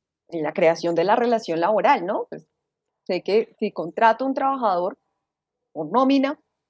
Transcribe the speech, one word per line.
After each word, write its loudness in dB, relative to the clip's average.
la -4
creación 0
de 2
la 4
relación -2
laboral, 2
¿no? -6
Pues, -16
sé -2
que -2
si -2
contrato 0
a -2
un -2
trabajador -2
por -8
nómina, 2